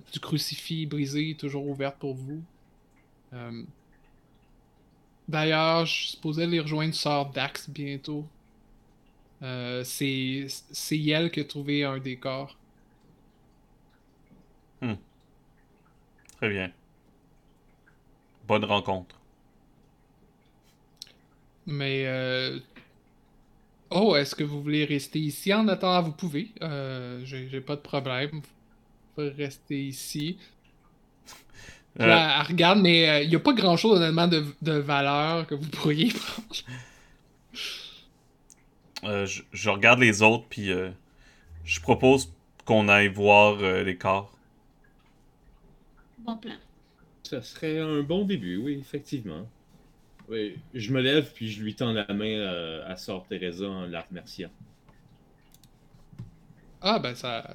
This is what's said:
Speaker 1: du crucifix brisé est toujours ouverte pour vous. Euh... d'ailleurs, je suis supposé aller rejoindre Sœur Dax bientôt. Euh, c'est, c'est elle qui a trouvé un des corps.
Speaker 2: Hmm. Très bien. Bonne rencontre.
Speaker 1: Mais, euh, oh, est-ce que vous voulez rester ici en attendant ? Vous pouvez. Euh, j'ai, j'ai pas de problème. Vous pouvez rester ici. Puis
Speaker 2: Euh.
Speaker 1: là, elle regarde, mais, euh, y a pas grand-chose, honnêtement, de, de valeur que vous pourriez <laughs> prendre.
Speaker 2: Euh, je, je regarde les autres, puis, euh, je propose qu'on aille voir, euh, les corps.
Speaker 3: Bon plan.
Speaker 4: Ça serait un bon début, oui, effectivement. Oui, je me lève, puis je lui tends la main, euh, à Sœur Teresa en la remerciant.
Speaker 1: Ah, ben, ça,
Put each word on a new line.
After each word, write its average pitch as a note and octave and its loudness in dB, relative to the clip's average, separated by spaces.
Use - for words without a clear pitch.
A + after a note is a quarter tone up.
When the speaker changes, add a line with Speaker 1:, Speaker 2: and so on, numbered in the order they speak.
Speaker 1:
du - -12
crucifix D#3+ -6
brisé D3 -2
est D3+ -10
toujours C#3+ -6
ouverte C#3 -4
pour C#3 -6
vous. C3+ -12
Euh... A#2 -12
d'ailleurs, D#3+ 2
je D#3 -4
suis - -4
supposé D#3+ -4
aller E3+ 0
rejoindre D#3 -2
Sœur C#3+ -2
Dax C3+ -6
bientôt. C#3+ -8
Euh, B2+ -6
c'est, C3+ -2
c'est - -6
elle D#3 2
qui D#3 -4
a D3 -4
trouvé D3 -4
un C3+ -4
des C3 -8
corps. C3+ -10
Speaker 2:
Hmm. A#2 -4
Très A#2 -4
bien. F#2+ -4
Bonne G#2+ 2
rencontre. G2 -2
Speaker 1:
Mais, C#3 -2
euh, C3 -2
oh, F#3 4
est-ce C#3+ 0
que - -4
vous D3 -6
voulez D3+ 0
rester C#3+ -2
ici D#3 -2
en A3 4
attendant ? F3+ 2
Vous D#3+ -4
pouvez. E3 -6
Euh, C3 -8
j'ai, C3 -12
j'ai C3+ -8
pas D3 -6
de D3 -18
problème. C3+ -4
Vous D#3 -10
pouvez D3 -4
rester C#3 -8
ici. D3 -8
Puis - 0
Speaker 2:
Euh. - 4
Speaker 1:
là, D#3 8
elle C#3+ -2
regarde, F3 6
mais, E3+ 8
euh, D3+ 4
y E3 4
a D#3+ 0
pas D4 4
grand-chose, F#3+ 6
honnêtement, E3 4
de, D#3+ 2
de D#3+ 0
valeur D3 0
que - -6
vous D3 -6
pourriez D#3 0
<laughs> G#3+ 0
prendre. - -10
Speaker 2:
Euh, G2 -2
je, - -10
je G#2 -2
regarde A2 8
les A2 6
autres, A2+ 6
puis, G2 -6
euh, F#2 -4
je - -4
propose C3 4
qu'on G#2+ 4
aille G2+ 8
voir, G2+ 8
euh, F#2+ 2
les F#2 -2
corps. G2 -2
Speaker 3:
Bon A3+ -10
plan. - -16
Speaker 4:
Ça C3 -8
serait D#3 -6
un D#3 -2
bon E3+ 0
début, A2+ -2
oui, C#3 -4
effectivement. A#2 -10
Oui, G#2+ -6
je A2+ -6
me C3 2
lève, C#3 2
puis A2+ -8
je G#2 -10
lui G#2+ -6
tends A#2+ -2
la G#2+ -2
main, G#2+ -2
euh, E2+ -6
à F#2 -10
Sœur F#2 -10
Teresa F2+ -6
en F#2 -8
la E2+ -10
remerciant. E2+ -14
Speaker 1:
Ah, G#3 2
ben, B2 -4
ça, A#2 -6